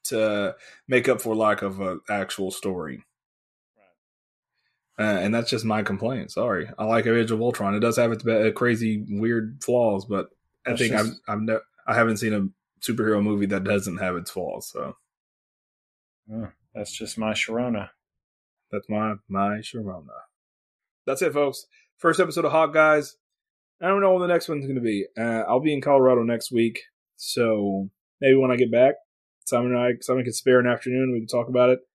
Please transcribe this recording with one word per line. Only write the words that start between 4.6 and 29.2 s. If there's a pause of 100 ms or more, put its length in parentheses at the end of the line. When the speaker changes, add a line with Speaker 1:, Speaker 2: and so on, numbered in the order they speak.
Speaker 2:
Right.
Speaker 1:
Uh,
and
that's
just
my
complaint.
Sorry. (100)
I
like
Age
of
Ultron.
It
does
have
its
be-, (160)
uh,
crazy,
weird
flaws,
but (380)
I
Speaker 2:
That's
Speaker 1:
think
Speaker 2:
just
Speaker 1:
I've,
I've
ne-, (280)
I
haven't
seen
a (320)
superhero
movie
that
doesn't
have
its
flaws.
So (1400)
Speaker 2:
Oh, (260)
that's
just
my
Sharona. (840)
Speaker 1:
that's
my, (140)
my
Sharona. (1000)
That's
it,
folks. (320)
First
episode
of
Hawkeyes. (680)
I
don't
know
when
the
next
one's
gonna
be. (120)
Uh,
I'll
be
in
Colorado
next
week, (360)
so (300)
maybe
when
I
get
back, (520)